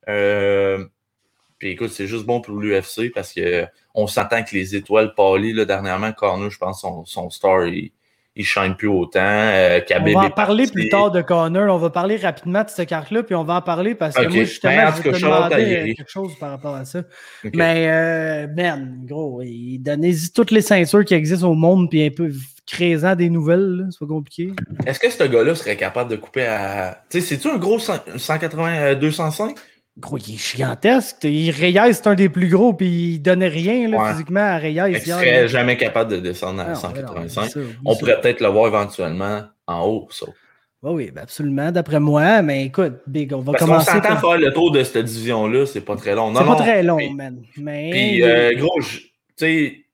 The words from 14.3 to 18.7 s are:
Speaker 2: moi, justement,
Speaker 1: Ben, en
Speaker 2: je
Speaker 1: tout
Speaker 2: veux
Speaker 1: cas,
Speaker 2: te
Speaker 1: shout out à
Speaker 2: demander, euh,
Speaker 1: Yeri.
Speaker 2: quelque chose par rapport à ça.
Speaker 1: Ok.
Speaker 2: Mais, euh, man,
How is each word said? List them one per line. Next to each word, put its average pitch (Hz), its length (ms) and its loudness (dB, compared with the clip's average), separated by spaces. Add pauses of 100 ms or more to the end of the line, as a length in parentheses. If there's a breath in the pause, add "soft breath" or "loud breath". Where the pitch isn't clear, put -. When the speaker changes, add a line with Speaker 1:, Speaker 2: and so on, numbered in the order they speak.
Speaker 2:
moi, 110 100 4
justement, - 320 0
Speaker 1:
Ben, 156 120 6
en 160 40 2
Speaker 2:
je 160 60 -4
Speaker 1:
tout 165 40 -6
Speaker 2:
veux 151 100 0
Speaker 1:
cas, 151 60 0
Speaker 2:
te - 40 -
Speaker 1:
shout - 60 2
out 151 60 4
à 165 160 4
Speaker 2:
demander, 151 140 4
euh, 214 60 0
Speaker 1:
Yeri. 165 260 -2
Speaker 2:
quelque 143 160 -18
chose 190 280 -10
par 143 120 -10
rapport 139 240 -10
à 135 100 -12
ça. 175 140 -10 (440 loud breath)
Speaker 1:
Ok. - 120 -10
Speaker 2:
Mais, 165 340 2
euh, 160 680 0
man, 139 500 -4